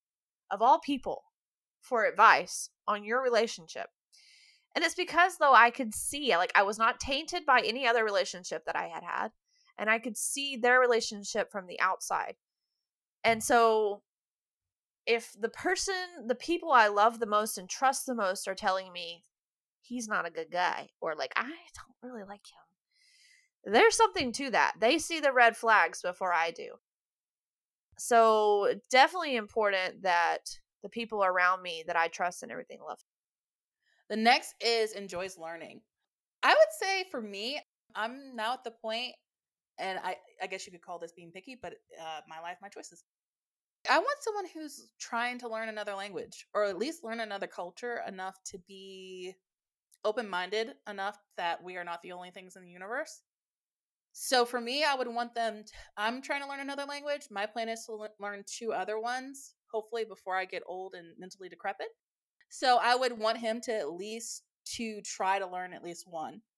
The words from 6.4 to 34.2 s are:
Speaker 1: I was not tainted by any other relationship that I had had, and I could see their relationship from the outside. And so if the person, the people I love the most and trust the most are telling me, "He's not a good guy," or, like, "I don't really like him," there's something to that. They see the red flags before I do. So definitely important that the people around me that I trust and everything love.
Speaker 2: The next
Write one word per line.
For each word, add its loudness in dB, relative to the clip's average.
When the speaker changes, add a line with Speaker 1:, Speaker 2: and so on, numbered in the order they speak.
Speaker 1:
I 8
was 0
not 2
tainted -4
by 6
any -2
other 4
relationship -2
that -4
I -4
had -10
had, -4
and 0
I 4
could -8
see -4
their 6
relationship 0
from -8
the -12
outside. -2
And 2
so 4
if -2
the -2
person, -4
the 0
people -4
I 8
love 4
the -2
most 0
and -12
trust 0
the -2
most -2
are -4
telling -2
me, -12
"He's -8
not 0
a -6
good -8
guy," -2
or, -2
like, -4
"I 0
don't -20
really -14
like -18
him," -20
there's 6
something 4
to -6
that. 4
They 6
see -4
the 4
red 8
flags 4
before -2
I 2
do. -14
So 4
definitely 4
important -2
that 0
the -14
people -4
around 2
me -10
that -4
I 2
trust -6
and -14
everything -12
love. -14
Speaker 2:
The -6
next 4